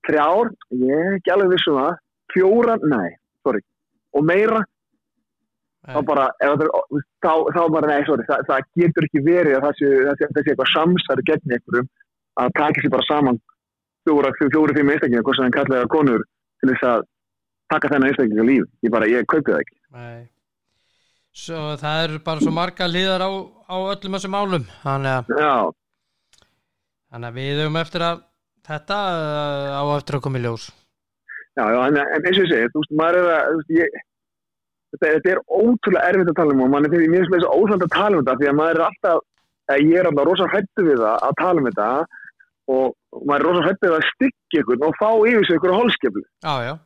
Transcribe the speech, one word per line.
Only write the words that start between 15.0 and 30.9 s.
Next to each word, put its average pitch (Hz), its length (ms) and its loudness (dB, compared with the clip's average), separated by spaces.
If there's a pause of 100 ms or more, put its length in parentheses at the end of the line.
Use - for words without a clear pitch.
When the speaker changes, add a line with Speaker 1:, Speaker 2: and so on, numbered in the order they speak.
Speaker 1:
hvort 135 160 0
sem 131 80 2
þeim 123 80 0
karlar 135 240 0
eða 123 140 -2
konur, 131 320 2 (380)
til 131 100 2
þess 127 160 -2
að 113 160 0 (680)
taka 151 220 -2
þennan 135 180 2
einstaklinga 110 380 0
líf. 131 160 2 (140)
Ég 113 120 -2
bara, 110 160 0
ég 117 220 0
kaupi - 260 0
það 76 80 0
ekki. - 140 -14 (140)
Speaker 2:
Nei. 120 340 -18 (1120)
Svo 165 240 -12 (160)
það 151 260 -4
eru 156 180 -4
bara 160 220 -4
svo - 120 0
margar 180 360 -4
hliðar 185 320 -2
á, 190 80 -4 (320)
á 185 180 -10
öllum 190 360 -6
þessum 190 180 -8
málum, 185 320 -2 (120)
þannig 135 340 -4
að 127 200 -4
Speaker 1:
Já. 147 220 0 (1600)
Speaker 2:
þannig 120 160 -12
að 120 100 -12
við 139 220 -4
höfum 156 200 -2
eftir 165 260 -6
að, 170 160 -6 (420)
þetta, 156 340 -8 (120)
eh, 147 600 -4
á 139 200 -4
eftir 147 280 -4
að 123 60 -8
koma 131 160 -4
í 120 40 -4
ljós. 117 220 -6 (840)